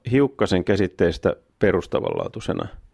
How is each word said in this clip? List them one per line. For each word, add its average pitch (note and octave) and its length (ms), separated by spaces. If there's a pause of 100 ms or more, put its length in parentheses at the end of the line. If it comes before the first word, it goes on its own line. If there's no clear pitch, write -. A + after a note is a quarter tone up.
(120)
hiukkasen A2+ 520
käsitteestä F#2+ 720 (240)
perustavanlaatuisena. - 1080 (260)